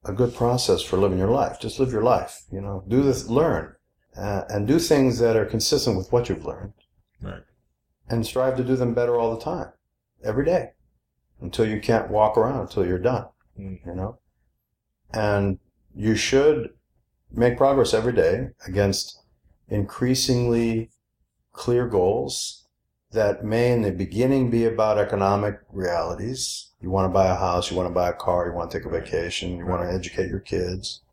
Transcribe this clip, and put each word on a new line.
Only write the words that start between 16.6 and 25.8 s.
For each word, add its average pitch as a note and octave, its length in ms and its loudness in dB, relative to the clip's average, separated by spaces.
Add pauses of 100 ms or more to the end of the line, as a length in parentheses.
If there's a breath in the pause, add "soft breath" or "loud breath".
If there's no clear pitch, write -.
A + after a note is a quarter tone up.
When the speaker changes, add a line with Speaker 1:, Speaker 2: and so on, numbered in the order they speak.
Speaker 1:
make A#2+ 260 2
progress C3+ 380 4
every A2+ 180 0
day G2+ 360 2 (180)
against G2 560 -2 (460)
increasingly A#2 1200 0 (640)
clear A#2+ 340 0
goals G#2+ 800 -2 (460)
that G#2+ 320 0
may A#2 280 2
in A#2+ 100 2
the G2+ 80 0
beginning A#2 600 0
be A#2 140 2
about G#2+ 340 2
economic G2+ 580 0 (140)
realities. F2+ 1000 -6 (100)